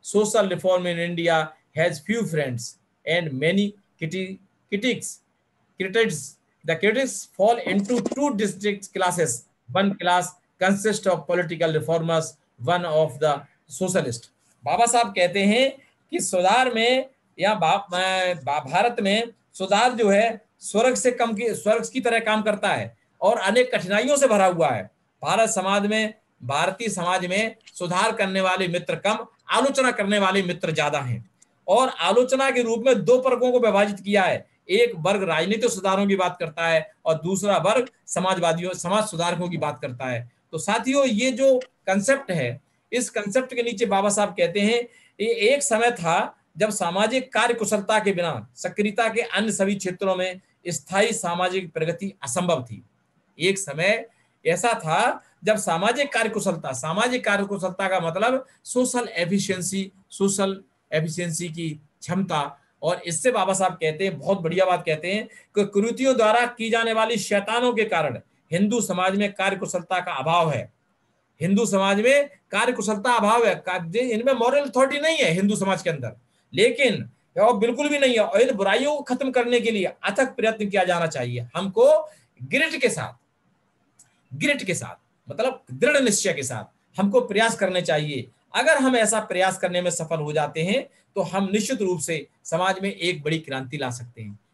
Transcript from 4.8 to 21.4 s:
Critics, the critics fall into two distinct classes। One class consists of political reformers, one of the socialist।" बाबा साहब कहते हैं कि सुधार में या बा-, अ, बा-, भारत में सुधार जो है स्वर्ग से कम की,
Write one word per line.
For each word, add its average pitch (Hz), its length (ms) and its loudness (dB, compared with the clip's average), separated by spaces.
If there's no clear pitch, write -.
Critics, 190 380 0
the 160 60 2
critics 254 260 2
fall - 640 0
into 202 340 0
two 285 280 -2
distinct 202 600 -4
classes। 175 320 0
One 196 140 2
class 180 320 0
consists 196 440 0
of 180 120 2
political 165 460 0
reformers, 165 460 0
one 175 200 0
of 156 240 2
the 147 160 2
socialist।" 170 440 -2
बाबा 185 200 2
साहब 233 220 2
कहते 190 380 2
हैं 247 320 4
कि 339 80 -2
सुधार 226 540 2
में 254 360 0
या 196 140 2
बा-, 180 400 0
अ, 185 400 0
बा-, 143 280 -4
भारत 220 300 2
में 208 260 0
सुधार 208 400 2
जो 220 160 2
है 220 360 2
स्वर्ग 233 360 2
से 247 160 2
कम 240 220 -2
की, 226 160 -2